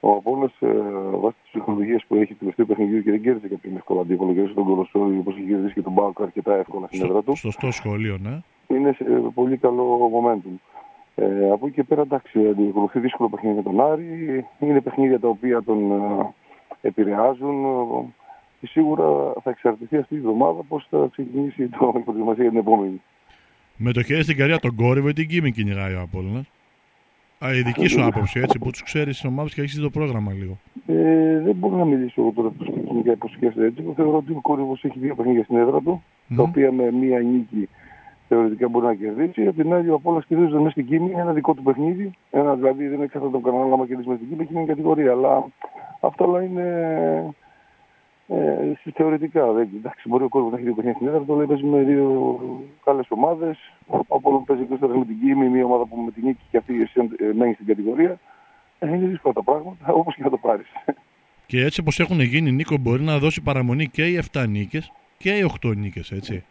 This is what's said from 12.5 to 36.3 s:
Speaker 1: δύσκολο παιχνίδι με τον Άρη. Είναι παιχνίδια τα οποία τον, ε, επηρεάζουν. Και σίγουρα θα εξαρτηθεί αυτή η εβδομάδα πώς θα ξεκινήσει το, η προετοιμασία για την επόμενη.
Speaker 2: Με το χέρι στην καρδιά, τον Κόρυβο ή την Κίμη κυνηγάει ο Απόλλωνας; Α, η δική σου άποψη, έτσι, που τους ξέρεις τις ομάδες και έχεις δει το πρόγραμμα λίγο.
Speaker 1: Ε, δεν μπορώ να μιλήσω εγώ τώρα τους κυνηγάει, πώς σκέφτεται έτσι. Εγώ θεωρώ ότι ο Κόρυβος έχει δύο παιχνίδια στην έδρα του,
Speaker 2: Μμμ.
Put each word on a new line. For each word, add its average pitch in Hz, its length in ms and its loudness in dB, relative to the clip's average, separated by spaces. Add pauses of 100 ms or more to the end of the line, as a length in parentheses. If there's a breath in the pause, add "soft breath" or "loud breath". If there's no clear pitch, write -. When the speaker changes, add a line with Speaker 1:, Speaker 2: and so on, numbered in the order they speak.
Speaker 1:
δύσκολο 120 240 0
παιχνίδι 104 280 -2
με 104 60 -4
τον 98 180 0
Άρη. 156 680 -2 (120)
Είναι 147 220 4
παιχνίδια 131 400 2
τα 120 80 2
οποία 117 340 0
τον, 104 300 0
ε, 101 400 -2 (480 loud breath)
επηρεάζουν. 113 760 0 (1040 loud breath)
Και 123 60 -14
σίγουρα 151 680 2 (100)
θα 131 80 -4
εξαρτηθεί 117 460 -2
αυτή 147 180 -2
η 151 40 -6
εβδομάδα 139 500 0
πώς 147 220 -8
θα 147 220 2
ξεκινήσει 135 560 -4
το, 120 280 2
η 120 40 0
προετοιμασία 110 420 -2
για 117 80 4
την 113 100 0
επόμενη. 98 400 2 (760 soft breath)
Speaker 2:
Με 117 160 -2
το 120 100 0
χέρι 151 200 0
στην 151 140 0
καρδιά, 143 220 2
τον 120 180 -2
Κόρυβο 127 320 4
ή 147 40 0
την 160 160 -2
Κίμη 160 240 0
κυνηγάει 98 420 -4
ο 92 60 -6
Απόλλωνας; 92 500 -6 (920)
Α, 131 100 -2
η 127 80 2
δική 120 240 0
σου 120 180 4
άποψη, 107 360 0
έτσι, 127 180 2
που 123 120 -4
τους - 120 -12
ξέρεις 147 380 -4
τις - 40 -18
ομάδες 139 300 -4
και 151 60 -8
έχεις 143 160 -6
δει 151 60 -4
το 147 80 -2
πρόγραμμα 117 420 -2
λίγο. 95 260 -8 (280)
Speaker 1:
Ε, 160 540 4
δεν 190 140 2
μπορώ 190 220 -2
να 180 80 2
μιλήσω 127 360 0
εγώ 113 140 4
τώρα 113 240 0
τους - 100 -8 (200)
κυνηγάει, 117 280 0
πώς 107 140 -10
σκέφτεται 113 360 0
έτσι. 123 160 -2
Εγώ 160 140 -6
θεωρώ 151 200 2
ότι 151 160 -2
ο 147 80 -6
Κόρυβος 135 440 -2
έχει 127 140 -4
δύο 135 160 -4
παιχνίδια 117 300 2
στην 120 120 0
έδρα 123 240 4
του, 170 220 -2 (260)
Speaker 2:
Μμμ. 120 80 -4